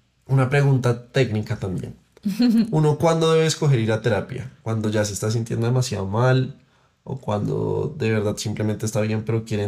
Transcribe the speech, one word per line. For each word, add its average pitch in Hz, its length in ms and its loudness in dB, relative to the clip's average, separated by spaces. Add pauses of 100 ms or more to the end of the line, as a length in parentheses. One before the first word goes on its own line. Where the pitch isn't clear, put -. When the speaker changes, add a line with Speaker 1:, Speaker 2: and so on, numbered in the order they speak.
(260)
Speaker 1:
Una 135 220 2
pregunta 131 600 2
técnica 107 500 0
también. 90 360 -6 (280)
Speaker 2:
<laughs> 220 480 2
Speaker 1:
¿Uno 151 280 2
cuándo 160 340 4
debe 160 140 4
escoger 147 320 2
ir 110 140 0
a 107 100 -2
terapia? - 480 -2 (120)
¿Cuando 110 280 -2
ya 107 140 0
se 101 80 -4
está 110 180 -2
sintiendo 117 360 -2
demasiado 120 400 0
mal? 127 500 2 (480)
¿O - 140 -8
cuando 104 760 -2
de 110 160 -2
verdad 104 240 0
simplemente 107 500 -4
está 107 140 -2
bien 110 240 -2
pero 113 200 -2
quiere 104 240 -2